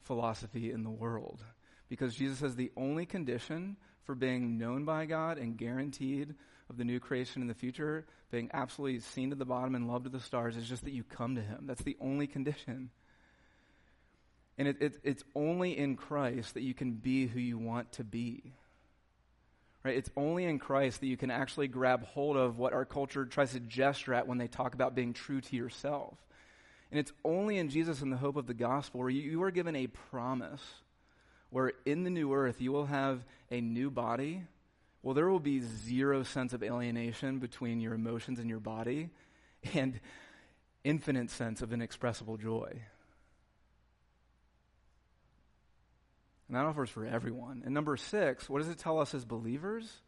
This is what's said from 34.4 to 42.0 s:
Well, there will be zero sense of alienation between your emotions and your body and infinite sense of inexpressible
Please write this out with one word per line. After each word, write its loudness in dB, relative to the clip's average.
Well, 0
there 8
will 6
be 2
zero 2
sense -2
of -2
alienation -2
between -2
your 0
emotions -2
and -2
your -2
body -2
and 2
infinite 2
sense -4
of -4
inexpressible -2